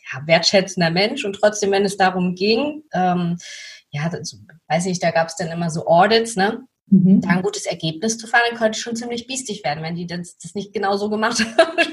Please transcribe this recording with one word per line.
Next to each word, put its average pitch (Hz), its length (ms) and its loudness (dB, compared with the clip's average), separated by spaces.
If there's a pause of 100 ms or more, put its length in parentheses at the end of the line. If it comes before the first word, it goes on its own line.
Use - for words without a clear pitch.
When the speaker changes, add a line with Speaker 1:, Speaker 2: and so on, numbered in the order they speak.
(120)
Speaker 1:
ja, 135 140 -10
wertschätzender 180 640 2
Mensch. 208 340 0
Und 196 100 -4
trotzdem, 208 360 0
wenn 196 140 2
es 190 120 -2
darum 185 380 2
ging, 262 480 0 (100)
ähm, 175 460 0 (520)
ja, 147 180 -4
das, 170 300 -8 (300)
weiß 170 180 0
ich, 185 140 -2
da 170 100 0
gab's 165 260 0
dann 175 120 -4
immer 165 220 -4
so 156 160 -4
Audits, 220 500 4
ne? 196 260 0 (240)
Speaker 2:
Mhm. 190 360 6
Speaker 1:
Da - 80 -2
ein 180 120 2
gutes - 240 -4
Ergebnis 185 520 -4
zu - 80 -14
fahren, 240 240 2
dann 226 80 -6
könnte 220 180 0
ich - 60 -6
schon 233 140 -6
ziemlich 240 300 -8
biestig 262 380 -8
werden, 151 180 -4
wenn 165 120 -6
die 175 120 -6
das, 175 320 -10
das - 160 -16
nicht 196 180 -8
genau 202 240 0
so 202 120 -4
gemacht 220 300 -2
<laughs> - 200 0
haben, 330 180 2 (160)